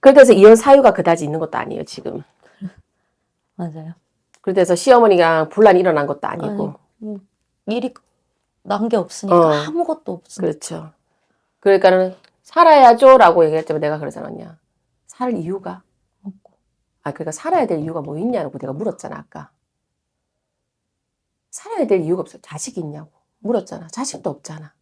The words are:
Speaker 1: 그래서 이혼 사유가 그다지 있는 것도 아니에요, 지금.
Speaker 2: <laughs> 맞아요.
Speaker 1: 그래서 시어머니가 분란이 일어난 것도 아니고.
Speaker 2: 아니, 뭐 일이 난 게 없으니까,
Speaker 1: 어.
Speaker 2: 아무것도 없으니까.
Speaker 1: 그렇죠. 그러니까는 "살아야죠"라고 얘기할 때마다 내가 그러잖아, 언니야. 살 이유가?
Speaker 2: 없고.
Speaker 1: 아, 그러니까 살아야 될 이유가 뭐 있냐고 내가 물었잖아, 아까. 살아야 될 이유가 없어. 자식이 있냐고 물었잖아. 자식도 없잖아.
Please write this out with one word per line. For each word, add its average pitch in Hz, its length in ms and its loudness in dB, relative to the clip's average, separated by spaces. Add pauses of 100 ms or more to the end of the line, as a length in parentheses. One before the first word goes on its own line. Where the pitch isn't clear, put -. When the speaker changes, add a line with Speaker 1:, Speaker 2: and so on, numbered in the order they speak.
Speaker 1:
그래서 269 320 8
이혼 208 240 8
사유가 262 360 4
그다지 170 320 -2
있는 147 160 -8
것도 160 180 -10
아니에요, - 260 -12
지금. - 380 -16 (380)
Speaker 2:
<laughs> - 960 -20
맞아요. 160 380 -14 (460)
Speaker 1:
그래서 185 360 -2
시어머니가 175 720 2
분란이 202 320 4
일어난 156 260 -2
것도 - 220 -10
아니고. - 180 -12 (220)
Speaker 2:
아니, - 40 -14 (260)
뭐 214 200 -16 (480)
일이 240 260 -8 (720)
난 208 260 -6
게 226 80 -2
없으니까, 185 400 -2
Speaker 1:
어. 165 160 4 (160)
Speaker 2:
아무것도 320 440 -8
없으니까. - 280 -18 (120)
Speaker 1:
그렇죠. 160 400 -16 (680)
그러니까는 185 540 2 (280)
"살아야죠"라고 254 1000 6
얘기할 156 200 -4
때마다 156 220 -6
내가 151 120 -6
그러잖아, 151 300 -14
언니야. 170 280 -20 (500)
살 254 300 -8
이유가? 185 460 -12 (420)
Speaker 2:
없고. 196 280 -20 (500)
Speaker 1:
아, 147 100 -12
그러니까 156 200 -14
살아야 311 340 -4
될 160 140 -6
이유가 160 200 -10
뭐 147 180 -14
있냐고 190 400 -8
내가 135 140 -12
물었잖아, 180 440 -12
아까. - 340 -20 (2000)
살아야 403 360 -10
될 196 160 -2
이유가 175 200 -6
없어. - 200 -18
자식이 - 380 -16
있냐고 151 300 -16 (280)
물었잖아. 190 500 -10
자식도 254 400 -12
없잖아. 156 540 -18